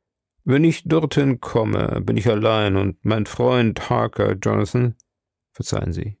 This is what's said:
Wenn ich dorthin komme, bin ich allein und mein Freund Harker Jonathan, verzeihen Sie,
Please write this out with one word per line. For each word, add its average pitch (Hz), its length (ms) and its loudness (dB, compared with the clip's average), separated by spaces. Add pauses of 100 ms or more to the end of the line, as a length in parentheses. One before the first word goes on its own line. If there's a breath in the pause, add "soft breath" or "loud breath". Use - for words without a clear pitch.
(440)
Wenn 139 200 2
ich 165 220 2
dorthin 143 560 0
komme, 107 600 -2
bin 113 140 -2
ich 107 140 0
allein 107 480 2
und 98 260 -2
mein 107 220 0
Freund 123 640 0
Harker 110 520 0
Jonathan, 113 540 0 (560)
verzeihen - 400 -4
Sie, 104 280 -8